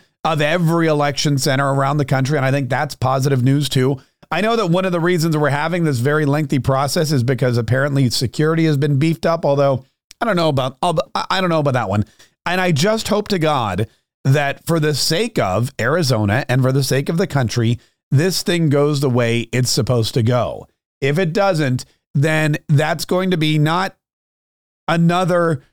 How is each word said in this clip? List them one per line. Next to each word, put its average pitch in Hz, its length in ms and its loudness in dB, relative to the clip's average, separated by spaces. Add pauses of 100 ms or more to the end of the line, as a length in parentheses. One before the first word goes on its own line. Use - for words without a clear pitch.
(240)
of 160 160 0
every 165 480 2
election 147 500 0
center 139 360 0
around 139 240 0
the 143 80 0
country, 135 320 0
and 131 80 0
I 131 60 0
think 135 180 -2
that's 135 260 -4
positive 131 480 0
news 139 240 2
too. 135 320 0 (320)
I 165 80 -2
know 226 160 0
that 214 120 0
one 180 180 0
of 180 80 -2
the 175 80 0
reasons 165 340 0
we're 147 140 0
having 165 340 -2
this 143 160 0
very 147 260 0
lengthy 143 340 0
process 139 520 0
is 131 120 2
because 127 340 0
apparently 131 540 0
security 160 520 0
has 151 140 2
been 147 200 0
beefed 160 280 0
up, 165 180 0
although 139 400 0 (380)
I 233 40 -2
don't 214 100 0
know 165 140 2
about, 131 280 -2 (380)
I - 240 -2
don't 185 100 0
know 160 100 0
about 139 160 0
that 110 140 -2
one. 104 140 0 (420)
And 180 140 -2
I 180 120 0
just 208 360 0
hope 208 220 -2
to 190 100 0
God 113 480 0 (380)
that 139 400 0
for 165 140 0
the 151 140 0
sake 180 460 -2
of 107 400 0
Arizona 123 720 0
and 127 120 0
for 131 100 2
the 135 120 0
sake 131 240 -2
of 165 100 -2
the 196 100 0
country, 120 520 -2 (320)
this 170 320 2
thing 170 260 0
goes 143 300 2
the 139 100 0
way 117 440 0
it's 123 180 0
supposed 120 440 0
to 117 80 2
go. 110 440 -2 (320)
If 143 180 0
it 185 140 0
doesn't, 156 540 0 (280)
then 156 440 0 (100)
that's 151 380 0
going 185 260 0
to 175 60 0
be 156 200 0
not 165 380 0 (920)
another, 170 840 2